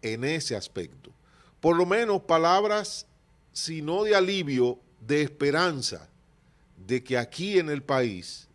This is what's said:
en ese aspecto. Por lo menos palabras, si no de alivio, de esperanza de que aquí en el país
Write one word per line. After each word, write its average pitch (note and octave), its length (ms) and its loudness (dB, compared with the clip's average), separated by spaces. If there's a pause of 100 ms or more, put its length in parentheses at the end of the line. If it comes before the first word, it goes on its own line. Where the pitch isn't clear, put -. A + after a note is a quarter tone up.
en A2+ 240 -6
ese D3 300 -4
aspecto. - 560 -10 (500)
Por E3+ 160 4
lo F3+ 80 4
menos G3+ 360 0
palabras, F#3+ 840 2 (440)
si D#3+ 300 -8
no E3+ 220 -2
de G#3+ 120 4
alivio, D3 640 2 (200)
de D3 220 0
esperanza C#3+ 880 -2 (800)
de B2 160 -2
que B2+ 140 -2
aquí F3+ 420 -2
en D#3 100 2
el C#3 140 -4
país B2 720 -2